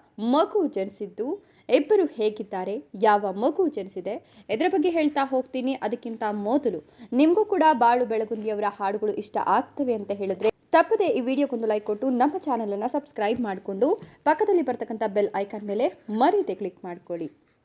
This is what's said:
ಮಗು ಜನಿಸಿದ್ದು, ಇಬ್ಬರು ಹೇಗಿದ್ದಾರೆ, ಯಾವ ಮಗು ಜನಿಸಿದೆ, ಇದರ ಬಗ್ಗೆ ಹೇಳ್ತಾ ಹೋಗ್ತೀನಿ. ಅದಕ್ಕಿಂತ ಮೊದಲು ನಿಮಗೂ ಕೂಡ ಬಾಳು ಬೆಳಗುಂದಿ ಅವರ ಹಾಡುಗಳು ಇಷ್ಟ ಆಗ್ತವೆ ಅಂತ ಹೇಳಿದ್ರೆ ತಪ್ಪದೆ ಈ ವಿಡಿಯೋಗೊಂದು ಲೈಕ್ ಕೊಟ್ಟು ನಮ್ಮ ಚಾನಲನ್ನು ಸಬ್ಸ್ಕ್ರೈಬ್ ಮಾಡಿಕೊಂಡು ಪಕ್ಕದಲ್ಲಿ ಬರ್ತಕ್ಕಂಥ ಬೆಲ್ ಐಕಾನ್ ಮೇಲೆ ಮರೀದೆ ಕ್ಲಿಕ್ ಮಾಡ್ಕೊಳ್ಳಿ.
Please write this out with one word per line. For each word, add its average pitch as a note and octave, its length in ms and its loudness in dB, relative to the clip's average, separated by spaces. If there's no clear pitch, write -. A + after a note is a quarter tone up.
ಮಗು D4 480 2
ಜನಿಸಿದ್ದು, G3+ 800 -6
ಇಬ್ಬರು F#4 300 2
ಹೇಗಿದ್ದಾರೆ, G#3+ 800 -4
ಯಾವ G#3 300 4
ಮಗು D4 360 0
ಜನಿಸಿದೆ, G3 460 -8
ಇದರ A3+ 180 0
ಬಗ್ಗೆ F#4 220 2
ಹೇಳ್ತಾ D4 340 2
ಹೋಗ್ತೀನಿ. C4 580 -2
ಅದಕ್ಕಿಂತ A#3 480 -6
ಮೊದಲು G#3 500 -2
ನಿಮಗೂ D#4+ 320 4
ಕೂಡ F#4 280 2
ಬಾಳು A#3+ 340 4
ಬೆಳಗುಂದಿ A3 440 -4
ಅವರ G#3 180 -2
ಹಾಡುಗಳು G#3 440 -2
ಇಷ್ಟ - 240 -8
ಆಗ್ತವೆ B3 480 0
ಅಂತ G3+ 160 -6
ಹೇಳಿದ್ರೆ G3 400 -2
ತಪ್ಪದೆ F4 340 4
ಈ B3+ 140 2
ವಿಡಿಯೋಗೊಂದು B3+ 460 0
ಲೈಕ್ G#3+ 200 0
ಕೊಟ್ಟು G#3+ 240 -2
ನಮ್ಮ C4+ 280 2
ಚಾನಲನ್ನು A3+ 500 -2
ಸಬ್ಸ್ಕ್ರೈಬ್ B3 520 -2
ಮಾಡಿಕೊಂಡು G3+ 600 -2
ಪಕ್ಕದಲ್ಲಿ F4 380 4
ಬರ್ತಕ್ಕಂಥ A#3+ 440 -4
ಬೆಲ್ G#3 300 0
ಐಕಾನ್ G3+ 260 -6
ಮೇಲೆ G#3 240 0
ಮರೀದೆ B3 440 2
ಕ್ಲಿಕ್ F#3 300 -8
ಮಾಡ್ಕೊಳ್ಳಿ. F3 420 -8